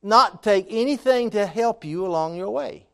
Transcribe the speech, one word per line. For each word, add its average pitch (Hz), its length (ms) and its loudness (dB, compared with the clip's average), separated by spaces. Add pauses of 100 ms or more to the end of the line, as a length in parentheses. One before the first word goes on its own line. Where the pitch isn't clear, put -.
not 214 400 4
take 196 260 2
anything 247 600 0
to 202 160 0
help 220 400 -2
you 165 200 -6
along 165 300 -4
your 185 140 -8
way. 262 440 -8